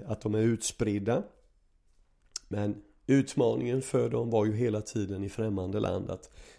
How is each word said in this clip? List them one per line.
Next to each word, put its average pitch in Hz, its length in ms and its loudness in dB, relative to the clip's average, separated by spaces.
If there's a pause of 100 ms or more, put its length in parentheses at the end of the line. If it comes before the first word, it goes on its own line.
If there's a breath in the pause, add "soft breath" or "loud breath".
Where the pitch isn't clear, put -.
att 110 140 -6
de 104 140 0
är 107 80 4
utspridda. 110 800 0 (1300)
Men 104 340 -4 (240)
utmaningen 127 760 2
för 120 280 0
dem 117 200 -2
var 110 160 4
ju 107 60 2
hela 107 280 0
tiden 98 440 -4
i 98 40 -4
främmande 101 520 -2
land 95 300 -2
att - 200 -10 (280 loud breath)